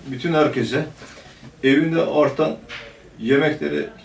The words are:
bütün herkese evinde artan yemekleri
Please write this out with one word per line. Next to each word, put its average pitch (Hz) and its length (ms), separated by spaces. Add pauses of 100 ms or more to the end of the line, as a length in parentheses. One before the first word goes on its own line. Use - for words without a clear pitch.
(120)
bütün 160 220
herkese 139 520 (800)
evinde 160 380
artan 147 560 (640)
yemekleri 143 680 (160)